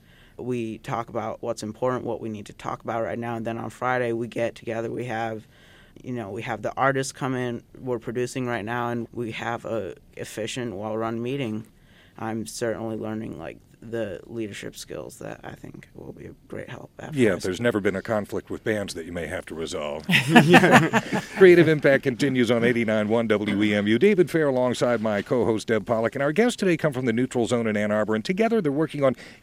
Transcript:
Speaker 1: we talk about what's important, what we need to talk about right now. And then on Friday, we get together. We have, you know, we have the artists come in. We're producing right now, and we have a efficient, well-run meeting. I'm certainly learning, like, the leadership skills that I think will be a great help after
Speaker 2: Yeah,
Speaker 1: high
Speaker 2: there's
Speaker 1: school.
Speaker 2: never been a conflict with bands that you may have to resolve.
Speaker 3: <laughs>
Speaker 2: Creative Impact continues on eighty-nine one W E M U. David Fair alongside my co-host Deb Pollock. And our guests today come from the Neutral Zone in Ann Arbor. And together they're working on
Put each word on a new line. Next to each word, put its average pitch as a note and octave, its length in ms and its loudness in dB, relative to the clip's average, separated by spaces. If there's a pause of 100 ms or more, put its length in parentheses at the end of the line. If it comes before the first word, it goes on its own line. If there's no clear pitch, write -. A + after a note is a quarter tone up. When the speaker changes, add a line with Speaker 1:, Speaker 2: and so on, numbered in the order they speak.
(360)
Speaker 1:
we A2+ 440 -6
talk A#2 280 -6
about A2 340 -6
what's A#2 220 -6
important, B2 400 -2
what A#2 160 -4
we A2+ 80 -8
need G#2+ 200 -10
to - 60 -16
talk B2+ 300 -8
about A2+ 200 -2
right G#2 160 -4
now. A#2 160 -6
And A2+ 120 -6
then A2+ 100 -4
on A2+ 120 -8
Friday, B2 420 -2
we A#2 160 -2
get A2+ 280 -4
together. A#2 360 -6
We A#2+ 140 -6
have, A2 420 -6 (540)
you B2+ 100 -10
know, A2+ 200 -6
we G#2 100 -6
have A2 220 -6
the A#2+ 120 -4
artists C3+ 380 2
come C3 220 -4
in. B2 280 -4 (160)
We're B2 200 -4
producing B2 480 -4
right A2+ 180 -4
now, A#2+ 240 -2
and A#2+ 240 -4
we A2+ 180 -6
have A2+ 320 -6
a G2+ 320 -4 (220)
efficient, A2+ 580 -6
well-run A2 460 -4
meeting. A#2+ 440 -4 (520)
I'm A2 280 -6
certainly A2 520 -4
learning, A2 420 -8
like, C2 180 -12 (240)
the A2 460 -8
leadership A2+ 500 -10
skills - 420 -14
that A1 240 -12
I - 120 -12
think - 380 -18
will - 200 -14
be - 140 -16
a - 60 -16 (140)
great - 220 -12
help - 200 -14 (100)
after D3+ 200 -6
Speaker 2:
Yeah, A2+ 120 6
Speaker 1:
high F2 80 0
Speaker 2:
there's F#2 180 -4
Speaker 1:
school. A#2 80 -4
Speaker 2:
never G#2+ 160 2
been F#2+ 160 0
a F#2 40 -4
conflict G#2 480 -4
with E2+ 140 -10
bands G#2 300 -2
that E2 120 -10
you E2+ 60 -12
may E2+ 160 -6
have F2 200 -8
to E2+ 80 -10
resolve. D#2 520 -6
Speaker 3:
<laughs> E3 1300 6
Speaker 2:
Creative F3 300 10
Impact C#3+ 360 4
continues B2+ 460 2
on A#2 140 4
eighty-nine A2 460 2
one A#2 180 2
W G#2 340 2
E G#2 120 4
M G#2 140 2
U. A2 120 4
David F#3 320 6
Fair D#3 160 2
alongside B2 540 2
my G#2 200 0
co-host A2 460 0
Deb A2 180 2
Pollock. A2+ 300 0
And C#3 80 -2
our D3 80 0
guests A3+ 240 4
today F3+ 220 2
come D3+ 160 0
from B2+ 120 -2
the A#2+ 60 4
Neutral A#2+ 340 2
Zone A#2 220 0
in G#2+ 80 0
Ann G#2 160 0
Arbor. G#2+ 240 2
And A2 80 -2
together A3 380 0
they're D3+ 100 0
working D3 320 0
on B2+ 140 4 (260)